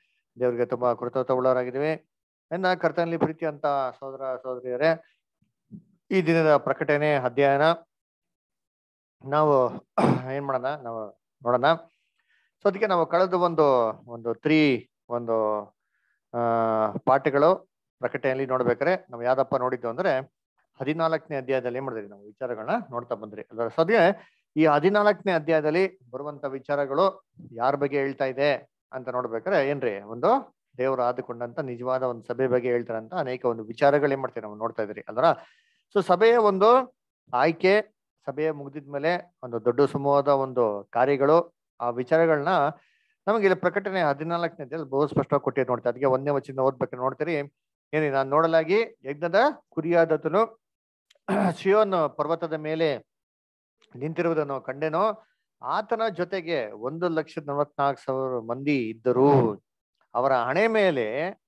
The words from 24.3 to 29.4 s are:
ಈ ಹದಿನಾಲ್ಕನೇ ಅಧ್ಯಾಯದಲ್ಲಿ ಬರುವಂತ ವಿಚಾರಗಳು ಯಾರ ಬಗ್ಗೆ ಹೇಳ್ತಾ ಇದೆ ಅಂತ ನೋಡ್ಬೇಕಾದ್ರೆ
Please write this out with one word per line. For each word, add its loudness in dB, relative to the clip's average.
ಈ 4
ಹದಿನಾಲ್ಕನೇ 2
ಅಧ್ಯಾಯದಲ್ಲಿ 0
ಬರುವಂತ -10
ವಿಚಾರಗಳು -2
ಯಾರ 0
ಬಗ್ಗೆ -2
ಹೇಳ್ತಾ -4
ಇದೆ -2
ಅಂತ -10
ನೋಡ್ಬೇಕಾದ್ರೆ -2